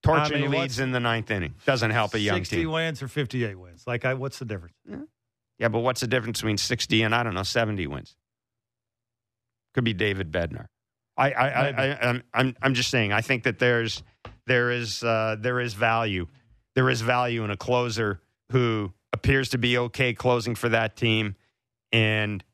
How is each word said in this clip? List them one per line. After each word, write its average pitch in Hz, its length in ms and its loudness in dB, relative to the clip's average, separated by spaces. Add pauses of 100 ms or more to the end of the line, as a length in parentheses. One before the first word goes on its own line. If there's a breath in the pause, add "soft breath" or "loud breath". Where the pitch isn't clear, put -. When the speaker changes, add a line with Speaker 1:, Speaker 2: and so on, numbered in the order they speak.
Speaker 1:
I - 40 2
Speaker 2:
Torching 151 340 2
Speaker 1:
mean, 143 100 0
Speaker 2:
leads 139 100 2
Speaker 1:
what's 131 180 -4
Speaker 2:
in 131 120 -2
the 127 80 0
ninth 117 300 -2
inning 95 260 -4 (100)
doesn't 117 260 2
help 107 220 0
a 113 60 0
young 101 180 2
Speaker 1:
sixty 90 200 -4
Speaker 2:
team. 160 140 -2
Speaker 1:
wins 160 320 -4
or 135 40 -8
fifty-eight 117 520 -4
wins? 90 260 -20
Like, 120 200 -4
I, 127 80 2
what's 131 260 -6
the 131 60 -10
difference? 90 300 -10 (140)
Speaker 2:
Yeah. - 80 -10 (640)
Yeah, 117 80 2
but 113 120 2
what's 123 220 0
the 127 60 -2
difference 113 320 0
between 107 180 0
sixty 110 460 0
and, 110 100 2
I 120 100 2
don't 110 100 -2
know, 92 100 -2
seventy 104 440 0
wins? 69 280 -10 (1600)
Could 127 100 0
be 113 100 2
David 95 380 -2
Bednar. 85 360 -4 (500)
I, 135 140 4
I, 120 160 2
I, 123 160 0
Speaker 1:
Maybe. 139 140 -2
Speaker 2:
I, 135 320 0
I'm, 123 140 -2 (100)
I'm, 127 280 2
I'm 135 120 2
just 123 160 0
saying. 110 220 2
I 104 100 2
think 123 220 -2
that 117 160 -2
there's, 120 420 0 (440 loud breath)
there 123 260 2
is, 120 320 -6
uh, 110 360 0
there 123 200 -2
is 120 140 -4
value. 107 540 0 (480 soft breath)
There 131 140 4
is 120 120 0
value 120 420 0
in 104 80 -4
a 101 60 -4
closer 117 640 0 (300)
who 113 420 2 (200)
appears 135 360 2
to 131 80 -2
be 120 200 2
okay 123 360 0
closing 120 420 0
for 120 140 -2
that 113 260 2
team 110 400 2 (560)
and 107 520 2 (100)